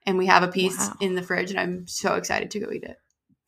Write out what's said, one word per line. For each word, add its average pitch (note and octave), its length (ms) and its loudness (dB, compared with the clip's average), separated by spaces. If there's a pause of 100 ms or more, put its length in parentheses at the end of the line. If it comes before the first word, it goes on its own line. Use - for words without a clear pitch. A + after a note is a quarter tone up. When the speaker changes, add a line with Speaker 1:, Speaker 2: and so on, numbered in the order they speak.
Speaker 1:
and F#3 120 2
we F#3 80 2
have F3+ 180 8
a F3+ 60 2
piece F3+ 280 0
Speaker 2:
Wow. G3+ 220 0
Speaker 1:
in F#3 160 0
the F3+ 80 -2
fridge, F3+ 280 -2
and F#3+ 80 -2
I'm F3+ 280 -4
so - 280 -2
excited - 360 -2
to G#3 80 -6
go - 120 -6
eat - 120 -8
it. - 140 -16 (500)